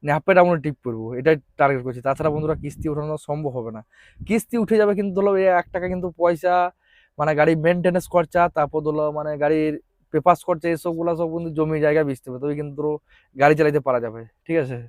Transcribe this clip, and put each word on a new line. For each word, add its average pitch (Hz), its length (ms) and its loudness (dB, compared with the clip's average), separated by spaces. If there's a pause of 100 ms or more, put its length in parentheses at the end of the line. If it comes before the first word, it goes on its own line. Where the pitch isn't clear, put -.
নিয়ে 143 120 0
হাফ 156 100 -4
প্যান্ট 185 180 6
আমরা 175 220 4
টিপ 147 200 -6
করবো, 113 200 -6 (140)
এটাই 156 160 4 (240)
টার্গেট 139 260 2
করছি। 123 220 -8
তাছাড়া 139 260 0
বন্ধুরা 156 300 -2
কিস্তি 143 300 -10
ওঠানো 151 220 -6 (120)
সম্ভব 151 300 -4
হবে 113 200 -8
না। 107 40 -14 (460)
কিস্তি 220 360 -2
উঠে 220 180 0
যাবে 208 180 4
কিন্তু 202 180 -2
ধরো 202 140 2 (100)
এই 190 60 4 (140)
এক - 120 -6
টাকা 180 200 -4
কিন্তু 180 140 -6 (120)
পয়সা, 175 360 2 (640)
মানে 147 200 0
গাড়ি 156 140 6 (120)
মেনটেনেন্স 175 480 2
খরচা, 175 280 2 (160)
তারপর 151 300 0
ধরো 151 160 -2 (140)
মানে 151 140 -6 (120)
গাড়ির 156 300 2 (380)
পেপারস 165 360 2
খরচা, 170 280 -2
এসবগুলো 170 440 -4
সব 170 160 -4
কিন্তু 170 220 -8
জমি 156 280 0
জায়গা 151 220 2
বেচতে 135 220 -8
হবে, 127 120 -12
তবে 147 180 -4
কিন্তু 147 200 -10
ধরো 147 120 -4 (500)
গাড়ি 147 180 6
চালাতে 151 280 2
পারা 123 180 2
যাবে, 117 160 -10 (240)
ঠিক 165 180 -2
আছে। 127 140 -8 (120)